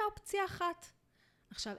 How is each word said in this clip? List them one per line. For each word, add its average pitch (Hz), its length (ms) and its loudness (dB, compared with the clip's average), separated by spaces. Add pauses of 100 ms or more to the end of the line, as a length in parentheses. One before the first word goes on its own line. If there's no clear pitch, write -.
אופציה 403 400 0
אחת. 349 400 0 (640)
עכשיו, - 300 -4